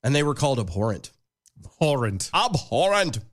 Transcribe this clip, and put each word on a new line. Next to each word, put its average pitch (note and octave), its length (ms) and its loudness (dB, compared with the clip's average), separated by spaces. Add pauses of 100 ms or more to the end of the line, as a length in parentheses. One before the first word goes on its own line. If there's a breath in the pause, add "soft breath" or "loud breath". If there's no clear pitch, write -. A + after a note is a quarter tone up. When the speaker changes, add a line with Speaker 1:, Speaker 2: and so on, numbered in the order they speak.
Speaker 1:
And C3+ 120 2
they D3 80 2
were D3 120 0
called C#3 240 0
abhorrent. G2 520 -4 (520)
Speaker 2:
Abhorrent. A#2+ 720 -2
Speaker 1:
Abhorrent. F#3 840 0 (140)